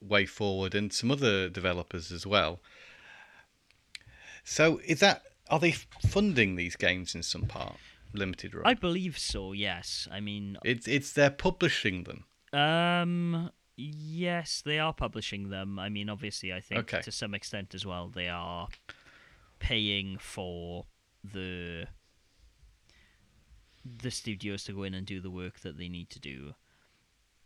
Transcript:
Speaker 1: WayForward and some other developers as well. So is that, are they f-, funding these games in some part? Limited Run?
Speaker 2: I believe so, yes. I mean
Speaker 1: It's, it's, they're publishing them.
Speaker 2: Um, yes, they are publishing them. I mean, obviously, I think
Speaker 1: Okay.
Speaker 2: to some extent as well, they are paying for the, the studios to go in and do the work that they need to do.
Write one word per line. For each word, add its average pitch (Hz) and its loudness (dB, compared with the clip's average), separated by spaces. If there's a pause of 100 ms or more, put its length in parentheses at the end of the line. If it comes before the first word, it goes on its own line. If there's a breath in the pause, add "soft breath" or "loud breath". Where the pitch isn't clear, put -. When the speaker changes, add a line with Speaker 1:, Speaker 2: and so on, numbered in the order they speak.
Speaker 1:
WayForward 98 2
and 104 0
some 120 2
other 107 4
developers 90 -2
as 85 -8
well. 90 4 (1800 loud breath)
So 156 6
is 156 2
that, 202 8 (280)
are 160 6
they 170 6
f-, - -6 (200)
funding 127 6
these 87 0
games 90 2
in 85 -4
some 87 -2
part? - -6 (380 loud breath)
Limited 95 -4
Run? 82 -4
Speaker 2:
I 240 8
believe 180 -2
so, 95 -4
yes. 98 -4
I 98 -6
mean 104 -4
Speaker 1:
It's, 117 0
it's, 139 0
they're 143 6
publishing 117 2
them. - -12 (340)
Speaker 2:
Um, 170 2 (260)
yes, 156 -4
they 151 0
are 156 2
publishing 104 -4
them. 98 -4
I 95 -4
mean, 104 -2
obviously, 101 -6
I 92 -6
think - -2
Speaker 1:
Okay. 101 -2
Speaker 2:
to - -10
some 104 -4
extent 98 -8
as 95 -8
well, 90 -6
they 90 -4
are 87 -6 (920 loud breath)
paying 101 0
for 87 -8 (360)
the, 90 -8 (2000 soft breath)
the 120 -8
studios 101 -4
to 101 -8
go 98 -4
in 95 -4
and 95 -6
do 95 -6
the 92 -8
work 90 -8
that 80 -10
they 87 -8
need 87 -8
to - -18
do. 69 -12 (920)